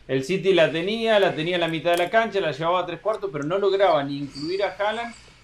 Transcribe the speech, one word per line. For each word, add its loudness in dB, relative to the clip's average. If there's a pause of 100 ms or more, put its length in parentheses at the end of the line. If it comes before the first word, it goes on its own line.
el 0
City 0
la 4
tenía, 0
la 2
tenía -2
en -2
la 0
mitad 0
de 4
la 0
cancha, 2
la -2
llevaba 0
a -4
tres -10
cuartos, -4
pero -6
no -2
lograba 4
ni -6
incluir -6
a -4
Haaland -4 (300)